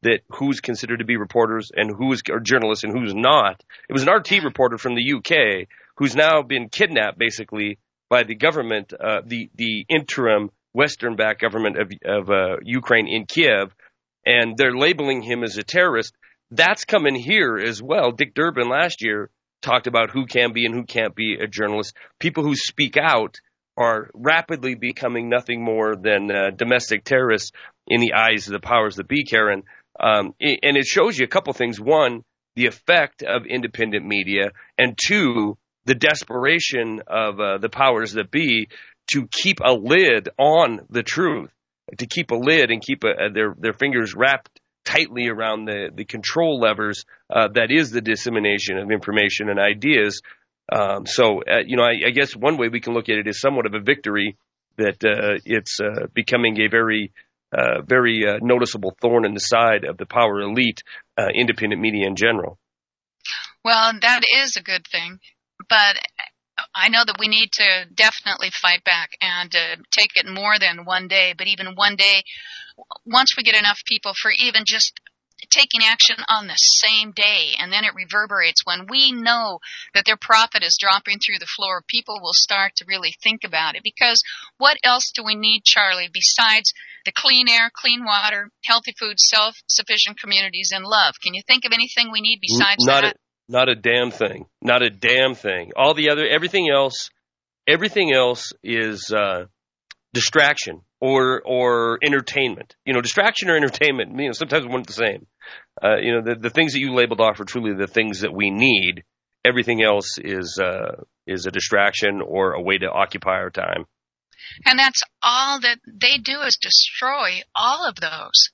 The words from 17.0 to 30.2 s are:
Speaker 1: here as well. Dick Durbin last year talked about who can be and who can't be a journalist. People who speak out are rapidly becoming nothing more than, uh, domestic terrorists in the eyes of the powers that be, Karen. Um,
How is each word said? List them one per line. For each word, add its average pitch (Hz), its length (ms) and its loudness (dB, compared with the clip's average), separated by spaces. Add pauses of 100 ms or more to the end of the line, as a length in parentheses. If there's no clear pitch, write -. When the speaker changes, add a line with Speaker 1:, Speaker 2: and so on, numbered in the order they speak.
Speaker 1:
here 131 420 0
as 107 240 -4
well. 135 300 0
Dick 120 240 -6
Durbin 135 340 0
last 160 320 -2
year 107 300 -4 (320)
talked 120 240 0
about 117 240 0
who 131 160 -4
can 120 260 0
be 117 140 -2
and 113 80 -2
who 123 100 -6
can't 110 300 -4
be 110 220 -4
a 107 100 -4
journalist. 104 500 -4 (220)
People 160 240 -4
who 143 140 0
speak - 420 -2
out 139 420 0 (360)
are 113 380 0
rapidly 139 600 0
becoming 120 540 -6
nothing 120 360 -2
more 110 320 0
than, 101 340 0
uh, 98 200 0
domestic 117 540 0
terrorists 123 480 2 (340)
in 117 140 4
the 120 120 2
eyes 110 360 2
of 101 40 -8
the 98 80 -6
powers 107 360 0
that 98 120 -8
be, 143 160 0
Karen. 104 380 2 (360)
Um, 104 440 2